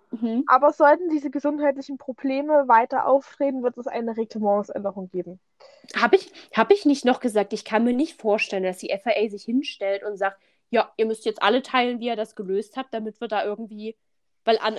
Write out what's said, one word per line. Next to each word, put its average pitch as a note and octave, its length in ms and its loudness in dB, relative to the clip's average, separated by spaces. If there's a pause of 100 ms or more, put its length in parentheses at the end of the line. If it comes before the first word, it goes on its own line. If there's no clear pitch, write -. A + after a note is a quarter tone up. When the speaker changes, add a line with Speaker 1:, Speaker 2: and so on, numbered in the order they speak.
(120)
Speaker 1:
Mhm. A#3 340 -2
Speaker 2:
aber C#4+ 280 6
sollten D#4 360 4
diese C#4+ 220 -2
gesundheitlichen C#4+ 640 -2
Probleme C#4 720 0
weiter B3 400 4
auftreten, C4+ 560 0
wird B3 140 -4
es A#3+ 100 -12
eine A3+ 280 -6
Reglementsänderung G3+ 960 -4
geben. F3+ 300 -8 (600)
Speaker 1:
Hab A3+ 140 4
ich, - 180 2 (240)
hab A3+ 160 2
ich G4+ 140 4
nicht C#4+ 180 2
noch B3 160 2
gesagt, G#3 320 0
ich G#3+ 140 -8
kann A3 180 0
mir B3 100 2
nicht C#4+ 280 -2
vorstellen, G3+ 400 0
dass F#3 160 -4
die - 140 -10
F G3 160 -4
I G#3+ 180 2
A A3 60 -2
sich G3+ 120 -12
hinstellt G#3 600 -2
und G#3 140 -8
sagt, G3 220 -4 (300)
ja, A3+ 280 0
ihr A3 100 2
müsst A3 180 -6
jetzt A3 160 -6
alle A#3+ 220 2
teilen, B3 360 -2
wie A#3+ 80 -6
ihr A#3 80 -2
das G#3+ 200 -6
gelöst G3 420 -6
habt, C4 160 -10
damit A3 280 -10
wir A#3+ 60 -6
da G#3 160 -2
irgendwie, G#3+ 520 -8 (500)
weil A3+ 140 2
an, A3 200 -4